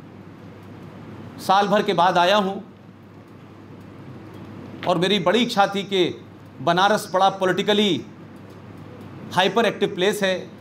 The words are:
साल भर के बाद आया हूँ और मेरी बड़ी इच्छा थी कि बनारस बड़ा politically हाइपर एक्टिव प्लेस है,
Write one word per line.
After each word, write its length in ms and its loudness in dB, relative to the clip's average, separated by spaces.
साल 200 6
भर 160 4
के 100 0
बाद 240 4
आया 200 6
हूँ 260 -2
और 100 2
मेरी 220 2
बड़ी 200 2
इच्छा 280 2
थी 160 -2
कि 380 0
बनारस 520 2
बड़ा 160 6
politically 760 2
हाइपर 320 2
एक्टिव 240 0
प्लेस 340 0
है, 380 -2